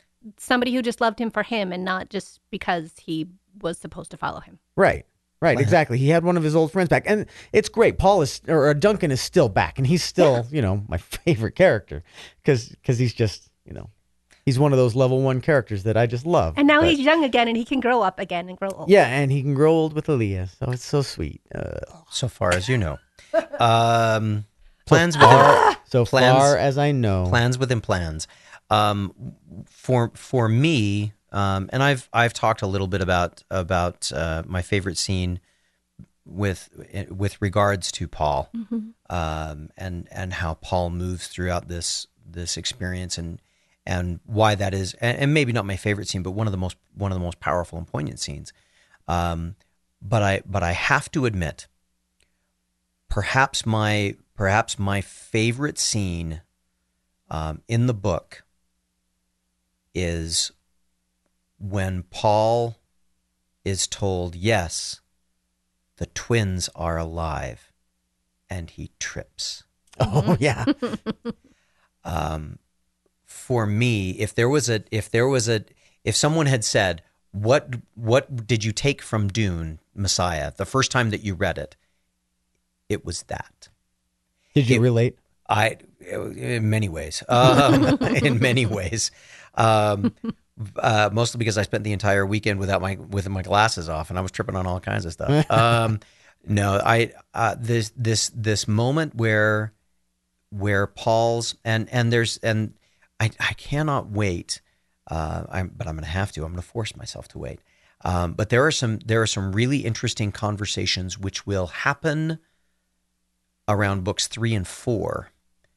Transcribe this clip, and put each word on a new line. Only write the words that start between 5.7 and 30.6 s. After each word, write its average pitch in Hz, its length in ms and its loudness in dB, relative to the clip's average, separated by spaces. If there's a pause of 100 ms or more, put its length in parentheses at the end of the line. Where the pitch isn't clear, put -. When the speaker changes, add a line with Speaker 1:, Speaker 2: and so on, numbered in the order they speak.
Speaker 2:
He 135 100 4
had 165 160 6
one 175 120 4
of 165 80 2
his 151 120 2
old 160 160 4
friends 185 160 2
back, 127 180 2
and 208 200 0 (260)
it's - 160 4
great. 185 300 4
Paul 190 240 6
is, - 260 -4
or, 147 200 4
or 147 60 6
Duncan 185 380 2
is 127 80 0
still 156 280 4
back, 92 300 0
and 135 80 2
he's 165 160 2
still, 127 480 4
Speaker 1:
Yeah. 151 60 -6
Speaker 2:
you 147 60 0
know, 101 260 0
my 85 100 -4
<laughs> - 280 -12
favorite 107 280 0
character, 113 480 2 (420)
'cause, 127 300 2 (100)
'cause 123 140 0
he's 123 160 2
just, - 360 -2 (140)
you - 80 -18
know, - 180 -14 (540)
he's 123 160 2
one 143 120 6
of 131 60 4
those 123 160 4
level 131 280 2
one 131 180 0
characters 113 440 0
that 107 120 0
I 117 100 4
just 120 200 -4
love. 117 300 2
Speaker 1:
And 277 120 4
now 302 120 6
Speaker 2:
But 339 100 4
Speaker 1:
he's 285 100 2
young 311 240 4
again, 240 240 2
and 233 80 -2
he 233 80 -2
can 269 160 -4
grow 240 220 2
up 185 180 -2
again 180 280 -6
and 185 100 -14
grow 196 120 -4
old. 156 200 -6
Speaker 2:
Yeah, 185 160 8
and 135 260 2
he 139 100 0
can 139 120 0
grow 156 180 6
old 160 200 2
with 151 140 -6
Aaliyah, 98 420 0 (100)
so 127 140 -4
it's 123 120 -8
so 143 180 0
sweet. - 380 -8 (140)
Uh, 50 240 -8 (320)
Speaker 3:
So - 180 -4
far 92 240 0
as 92 160 0
you 127 100 2
know. 78 200 -2 (340)
Speaker 1:
<laughs> 311 280 -2
Speaker 3:
Um, 113 840 2 (420)
Speaker 2:
So 151 100 8
Speaker 3:
plans 165 200 4
Speaker 2:
far, 139 380 10 (140)
Speaker 3:
within 381 80 2 (100)
Speaker 2:
so 120 180 4
Speaker 3:
plans, 127 320 6
Speaker 2:
far 139 200 6
as 131 220 2
I 147 140 4
know. 101 360 2
Speaker 3:
plans 120 300 2
within 123 220 0
plans. 85 460 -2 (420)
Um, 104 680 0 (320)
for, 120 480 0
for 117 340 0
me, 107 640 2 (180)